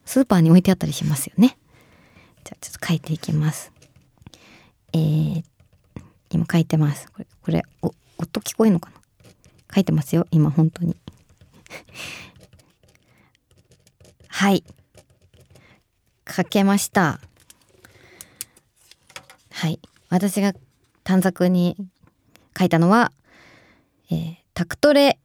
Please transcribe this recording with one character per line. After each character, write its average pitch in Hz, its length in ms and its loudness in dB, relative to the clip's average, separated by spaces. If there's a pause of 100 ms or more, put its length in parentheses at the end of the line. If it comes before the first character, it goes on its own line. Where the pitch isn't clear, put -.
ス - 140 0
ー 269 40 2
パ 202 120 2
ー 175 40 6
に 160 80 6
置 175 120 8
い - 20 -12
て - 80 2
あ 185 40 4
っ - 40 -4
た 160 80 -6
り 151 80 -6
し 160 100 -6
ま 151 120 -2
す - 100 -8
よ - 100 -20
ね。 233 220 4 (840)
じ - 80 -18
ゃ - 20 -20
あ - 100 -20
ち - 40 -18
ょ - 20 -18
っ - 80 -18
と - 80 -10
書 170 80 0
い 160 60 -2
て 160 120 -8
い 156 60 -4
き - 160 -6
ま 151 180 0
す。 - 180 -14 (1200)
え - 20 0
ー、 156 480 0 (840)
今 165 200 -2
書 175 60 0
い 165 80 4
て 165 140 0
ま 147 160 2
す。 - 180 -16
こ - 60 -20
れ、 - 80 -16 (160)
こ - 80 -6
れ、 165 120 0 (200)
お-、 165 60 -4 (280)
音 185 240 -8
聞 - 160 -12
こ 220 80 2
え 220 60 6
ん - 20 4
の 165 80 0
か - 100 -20
な？ - 100 -20 (720)
書 - 60 2
い 180 40 0
て 165 60 -2
ま 156 120 0
す - 120 -6
よ、 170 160 0
今 156 200 2
本 160 200 2
当 175 140 -8
に。 170 140 -4
<laughs> - 60 -20 (3250)
は 196 240 -6
い。 - 100 0 (1700)
書 180 140 -4
け 196 180 0
ま 196 160 2
し - 120 -6
た。 175 300 0 (2250)
は - 180 -4
い。 160 100 -4 (300)
私 185 320 -2
が 202 120 0 (520)
短 185 180 2
冊 180 260 0
に 180 280 0 (800)
書 185 60 2
い 175 40 2
た 165 100 2
の 170 100 4
は、 226 240 2 (1000)
え 165 40 -2
ー、 165 220 -8 (180)
「宅 - 220 -8
ト 294 160 4
レ 285 320 4